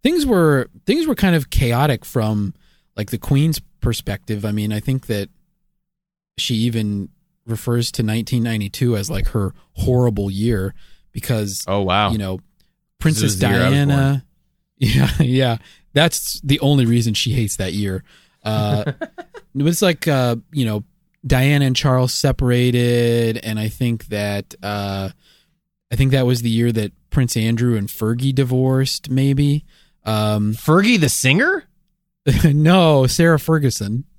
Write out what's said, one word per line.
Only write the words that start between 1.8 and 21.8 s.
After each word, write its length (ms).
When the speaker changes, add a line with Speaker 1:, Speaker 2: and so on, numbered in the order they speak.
Speaker 1:
from, 480
like, 140
the 80
Queen's 420
perspective. 640
I 80
mean, 220
I 60
think 260
that 240
she 180
even 540
refers 460
to 100
nineteen 420
ninety-two 520
as, 140
like, 180
her 240
horrible 580
year 440
because, 540
Speaker 2:
Oh, 160
wow. 280
Speaker 1:
you 80
know, 180
Speaker 2:
This 80
Speaker 1:
Princess 220
Speaker 2:
is 80
the 80
year 80
I 140
was 80
born. 100
Speaker 1:
Diana. 400
<laughs> 60
Yeah, 300
yeah. 360
That's 500
the 180
only 260
reason 260
she 200
hates 240
that 160
year. 320
Uh, 400
Speaker 2:
<laughs> 160
Speaker 1:
it 80
was 180
like, 240
uh, 300
you 120
know, 200
Diana 380
and 100
Charles 400